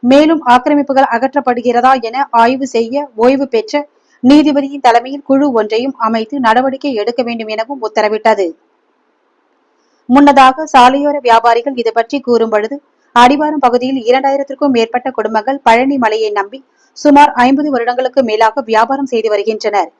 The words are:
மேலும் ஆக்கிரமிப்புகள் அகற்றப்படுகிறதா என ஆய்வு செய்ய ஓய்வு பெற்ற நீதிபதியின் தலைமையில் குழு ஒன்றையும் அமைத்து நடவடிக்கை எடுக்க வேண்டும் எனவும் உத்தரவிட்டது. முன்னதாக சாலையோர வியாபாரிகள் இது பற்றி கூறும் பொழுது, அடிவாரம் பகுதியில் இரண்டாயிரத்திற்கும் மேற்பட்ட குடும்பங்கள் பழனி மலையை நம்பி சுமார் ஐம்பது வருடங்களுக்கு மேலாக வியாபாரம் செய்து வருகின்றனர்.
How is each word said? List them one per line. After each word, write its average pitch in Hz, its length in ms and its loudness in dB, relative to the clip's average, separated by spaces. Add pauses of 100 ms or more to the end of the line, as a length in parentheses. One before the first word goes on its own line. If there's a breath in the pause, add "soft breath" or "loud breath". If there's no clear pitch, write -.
(100)
மேலும் 311 320 4 (120)
ஆக்கிரமிப்புகள் 277 600 0
அகற்றப்படுகிறதா 247 760 0 (160)
என 233 80 -8 (260)
ஆய்வு 262 320 0
செய்ய 240 300 -2 (200)
ஓய்வு 269 300 2
பெற்ற 220 260 -2 (420)
நீதிபதியின் 277 640 2
தலைமையில் 254 420 0
குழு 269 180 2 (140)
ஒன்றையும் 220 340 -4 (120)
அமைத்து 226 300 -4 (100)
நடவடிக்கை 262 460 0 (100)
எடுக்க 233 260 -6
வேண்டும் 226 260 -8
எனவும் 233 320 -8
உத்தரவிட்டது. 214 600 -2 (1700)
முன்னதாக 277 600 4
சாலையோர 277 420 2 (120)
வியாபாரிகள் 233 540 2
இது 226 160 -2
பற்றி 247 300 -4
கூறும் 226 260 0
பொழுது, 220 220 -2 (460)
அடிவாரம் 294 420 2
பகுதியில் 254 360 -2 (100)
இரண்டாயிரத்திற்கும் 269 680 0
மேற்பட்ட 233 320 -2 (100)
குடும்பங்கள் 220 520 -4
பழனி 269 340 2
மலையை 220 340 -2
நம்பி 202 220 -8 (420)
சுமார் 285 300 6 (140)
ஐம்பது 277 280 0
வருடங்களுக்கு 247 460 -2 (100)
மேலாக 220 400 0
வியாபாரம் 240 440 -2
செய்து 220 200 -2
வருகின்றனர். 202 640 -4